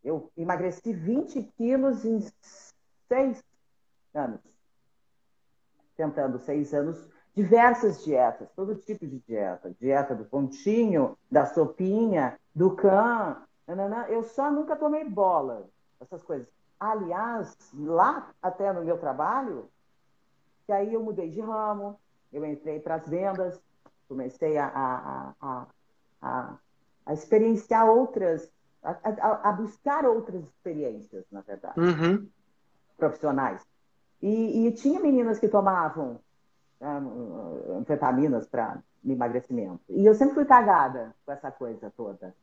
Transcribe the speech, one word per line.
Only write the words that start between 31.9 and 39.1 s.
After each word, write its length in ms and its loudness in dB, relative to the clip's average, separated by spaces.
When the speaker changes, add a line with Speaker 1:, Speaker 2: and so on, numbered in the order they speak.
Speaker 1:
profissionais. 680 0
E, 460 2
e 40 2
tinha 280 0
meninas 400 4
que 80 2
tomavam, 720 0
né, 100 -10
anfetaminas 720 0
pra 320 -4
emagrecimento. 880 -2